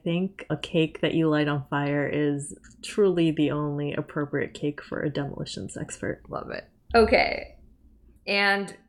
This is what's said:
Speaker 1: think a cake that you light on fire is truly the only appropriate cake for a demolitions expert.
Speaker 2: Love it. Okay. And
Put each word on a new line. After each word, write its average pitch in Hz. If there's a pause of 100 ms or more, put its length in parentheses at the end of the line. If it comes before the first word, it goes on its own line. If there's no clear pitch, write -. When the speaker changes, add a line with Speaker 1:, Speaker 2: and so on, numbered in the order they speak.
Speaker 1:
think 180
a 156
cake -
that 160
you 160
light 151
on 143
fire 143
is 147 (280)
truly 175
the 147
only 147
appropriate 143
cake -
for -
a 151
demolitions -
expert. -
Speaker 2:
Love -
it. - (300)
Okay. 214 (720)
And 202 (120)